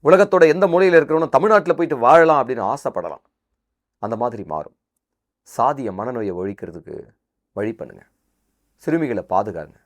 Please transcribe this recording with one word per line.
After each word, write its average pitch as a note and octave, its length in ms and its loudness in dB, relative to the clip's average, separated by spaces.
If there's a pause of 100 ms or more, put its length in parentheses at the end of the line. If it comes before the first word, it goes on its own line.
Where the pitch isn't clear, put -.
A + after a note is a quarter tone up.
உலகத்தோட F#3 440 6
எந்த F3+ 200 2
மூலையில E3+ 340 4
இருக்கிறவனும் D#3 280 -2
தமிழ்நாட்டுல F#3 440 2
போயிட்டு D#3 240 -2
வாழலாம் C#3+ 500 4
அப்படின்னு A#2 260 -4
ஆசைப்படலாம். E2+ 480 -10 (800)
அந்த G#2+ 160 -8
மாதிரி A2+ 280 -6
மாறும். D#2 320 -8 (800)
சாதிய B2+ 340 -2
மனநோயை G#2+ 420 -8
ஒழிக்கிறதுக்கு F2 720 -12 (440)
வழி G#2+ 220 -8
பண்ணுங்க. - 320 -18 (680)
சிறுமிகளை C#3+ 540 -4
பாதுகாருங்க. F#2 560 -6